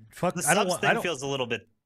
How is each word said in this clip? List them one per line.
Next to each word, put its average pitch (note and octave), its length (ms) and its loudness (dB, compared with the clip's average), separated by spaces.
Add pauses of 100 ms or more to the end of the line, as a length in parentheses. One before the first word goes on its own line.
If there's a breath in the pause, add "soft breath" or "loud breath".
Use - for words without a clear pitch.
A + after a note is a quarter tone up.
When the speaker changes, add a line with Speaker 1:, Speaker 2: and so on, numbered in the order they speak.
(120)
Speaker 1:
"Fuck, F3+ 220 -2
Speaker 2:
The F3+ 140 -6
Speaker 1:
I D#3+ 60 6
don't G#3+ 100 4
Speaker 2:
subs - 60 0
Speaker 1:
want, F3+ 100 -2
Speaker 2:
thing D3+ 100 2
Speaker 1:
I G3+ 40 6
don't" A3+ 100 -2
Speaker 2:
feels D3+ 180 -4
a C#3 60 -4
little C3+ 180 -2
bit, A2+ 220 -6 (180)